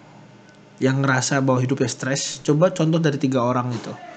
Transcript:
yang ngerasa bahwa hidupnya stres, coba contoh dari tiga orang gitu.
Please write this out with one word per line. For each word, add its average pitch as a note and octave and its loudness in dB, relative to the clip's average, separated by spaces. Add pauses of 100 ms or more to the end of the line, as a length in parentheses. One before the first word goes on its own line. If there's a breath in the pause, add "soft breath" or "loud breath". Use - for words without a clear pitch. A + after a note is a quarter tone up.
(840)
yang C3+ 2
ngerasa C3+ 2
bahwa C3 2
hidupnya B2+ 0
stres, - -6
coba E3+ 2
contoh D#3+ 2
dari D3 2
tiga C3 0
orang B2 0
gitu. - -8 (240 loud breath)